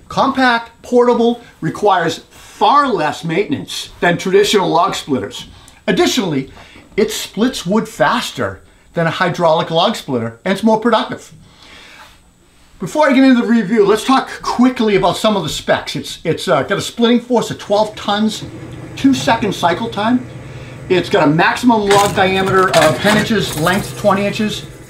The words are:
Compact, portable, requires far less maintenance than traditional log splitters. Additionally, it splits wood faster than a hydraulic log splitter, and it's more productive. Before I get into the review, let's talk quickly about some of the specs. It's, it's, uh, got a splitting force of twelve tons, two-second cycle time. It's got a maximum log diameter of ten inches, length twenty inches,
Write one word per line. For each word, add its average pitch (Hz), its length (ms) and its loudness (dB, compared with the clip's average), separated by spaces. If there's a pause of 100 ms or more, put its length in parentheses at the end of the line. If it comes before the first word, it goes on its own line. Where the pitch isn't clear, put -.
Compact, 254 640 0 (120)
portable, 240 580 2 (180)
requires 170 680 0
far 262 580 0
less 156 380 -2
maintenance 165 640 -4 (100)
than 175 180 0
traditional 196 520 2
log 170 260 2
splitters. - 520 -6 (400)
Additionally, 196 640 0 (460)
it 214 140 0
splits - 520 -4
wood 214 240 -2
faster 143 760 -4 (340)
than 170 100 0
a 160 60 0
hydraulic 165 580 0
log 180 260 2
splitter, 113 480 -6
and 185 80 -2
it's 196 120 -2
more 220 160 4
productive. 220 520 -2 (1500)
Before 302 280 0
I 277 60 2
get 262 100 6
into 254 200 6
the 196 40 -2
review, 220 380 2
let's 214 180 2
talk - 380 0
quickly 240 540 2
about 170 200 2
some 214 220 0
of 180 60 -2
the 151 60 -6
specs. - 460 -4
It's, - 280 -10
it's, - 240 -4
uh, 151 160 2
got 175 160 -4
a - 20 -4
splitting 233 380 2
force 233 320 -2
of - 80 -8
twelve 214 360 -2
tons, 214 480 -4 (520)
two-second 233 580 0
cycle 175 340 -2
time. 233 380 -2 (640)
It's 180 180 2
got 170 200 2
a - 20 4
maximum 220 520 2
log 202 340 4
diameter 190 540 2
of 156 320 4
ten 208 180 4
inches, 208 400 -2
length 175 400 -2
twenty 202 260 0
inches, 208 380 -4 (260)